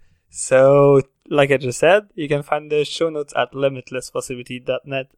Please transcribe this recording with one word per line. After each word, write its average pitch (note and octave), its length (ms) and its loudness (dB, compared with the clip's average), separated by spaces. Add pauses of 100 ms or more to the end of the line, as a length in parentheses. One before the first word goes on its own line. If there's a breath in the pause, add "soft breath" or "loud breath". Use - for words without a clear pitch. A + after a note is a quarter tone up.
(300)
So, C#3 720 4 (260)
like C#3+ 240 2
I C3+ 60 4
just B2 220 -8
said, G3+ 340 2
you D3 160 -8
can C#3+ 140 -2
find D3+ 280 -14
the D3+ 140 -2
show - 240 -4
notes D3 260 -10
at B2 180 -4
limitless C3+ 560 -8
possibility B2 500 -12
dot B2 260 -8
net C3+ 320 -10